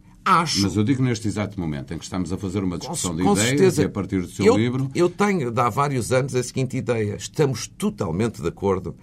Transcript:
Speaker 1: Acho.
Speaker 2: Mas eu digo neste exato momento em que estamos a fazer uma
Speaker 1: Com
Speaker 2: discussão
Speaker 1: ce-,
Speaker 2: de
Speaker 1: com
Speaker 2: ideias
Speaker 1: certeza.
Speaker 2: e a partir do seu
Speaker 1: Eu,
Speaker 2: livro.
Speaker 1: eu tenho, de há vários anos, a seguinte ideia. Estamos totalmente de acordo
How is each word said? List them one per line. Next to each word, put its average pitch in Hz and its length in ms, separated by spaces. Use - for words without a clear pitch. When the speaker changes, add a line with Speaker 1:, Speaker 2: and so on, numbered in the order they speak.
Speaker 1:
Acho. 170 380
Speaker 2:
Mas 95 140
eu 107 80
digo 131 180
neste 110 260
exato 98 320
momento 73 320
em 80 60
que - 60
estamos 92 280
a 95 60
fazer 98 240
uma 87 160
Speaker 1:
Com - 0
Speaker 2:
discussão - 320
Speaker 1:
ce-, 80 80
Speaker 2:
de 90 40
Speaker 1:
com 98 100
Speaker 2:
ideias 104 160
Speaker 1:
certeza. 175 340
Speaker 2:
e - 20
a 90 60
partir 95 300
do 87 80
seu - 180
Speaker 1:
Eu, 240 100
Speaker 2:
livro. 127 380
Speaker 1:
eu 175 160
tenho, 180 400
de 117 100
há 120 80
vários 131 420
anos, 131 240
a 127 80
seguinte 131 360
ideia. 113 380
Estamos - 500
totalmente 110 720
de 80 80
acordo 87 540